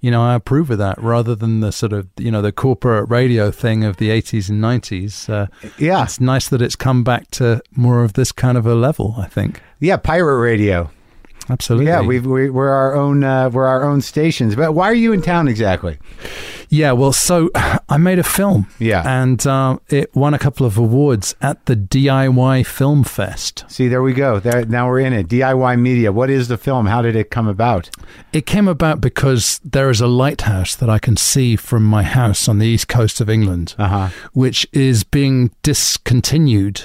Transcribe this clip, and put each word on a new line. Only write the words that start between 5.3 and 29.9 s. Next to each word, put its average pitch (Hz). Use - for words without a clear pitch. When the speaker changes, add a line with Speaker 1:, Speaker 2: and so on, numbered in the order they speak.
Speaker 2:
Yeah. 165
Speaker 1:
it's -
nice 127
that 127
it's 123
come 127
back 120
to 117
more 120
of 110
this 131
kind 127
of 113
a 117
level, 117
I 95
think. -
Speaker 2:
Yeah, 175
pirate 160
radio. 104
Speaker 1:
Absolutely. 127
Speaker 2:
Yeah, 165
we've, 123
we, 131
we're 131
our 135
own, 143
uh, 131
we're 131
our 131
own 143
stations. 139
But 156
why 185
are 226
you 226
in 196
town 170
exactly? 95
Speaker 1:
Yeah, 151
well, 135
so 165
<sighs> -
I 139
made 180
a 170
film. 190
Speaker 2:
Yeah. 104
Speaker 1:
And, 127
uh, 135
it -
won 147
a 143
couple 123
of 107
awards 120
at 170
the 127
D 123
I 135
Y 127
Film 143
Fest. -
Speaker 2:
See, 127
there 127
we 131
go. 127
There, 120
now 123
we're 127
in 131
it. 101
D 120
I 131
Y 127
media. 120
What 123
is 131
the 120
film? 131
How 113
did 113
it 110
come 110
about? 104
Speaker 1:
It 156
came 202
about 156
because 127
there 135
is 113